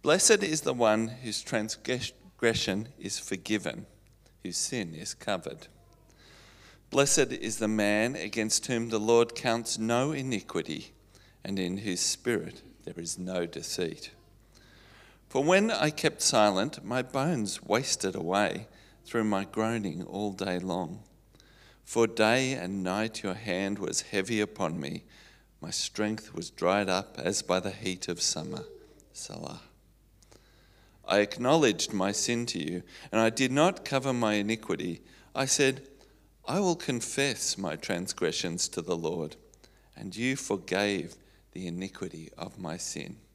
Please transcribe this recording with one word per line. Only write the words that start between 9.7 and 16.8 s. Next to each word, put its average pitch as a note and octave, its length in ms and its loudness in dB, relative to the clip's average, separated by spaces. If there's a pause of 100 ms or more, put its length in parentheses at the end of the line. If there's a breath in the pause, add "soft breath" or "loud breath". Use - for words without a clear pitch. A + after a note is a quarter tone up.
no A#2+ 320 2
iniquity, B2 800 -4 (500 soft breath)
and G2 160 -4
in F#2 200 -2
whose G2+ 240 -4
spirit - 640 -2 (200)
there - 160 -12
is E2+ 180 -8
no F2+ 280 -2
deceit. - 680 -6 (1160 loud breath)
For C3 120 2
when F#3+ 300 6
I D3+ 180 2
kept - 320 0
silent, G#2+ 640 4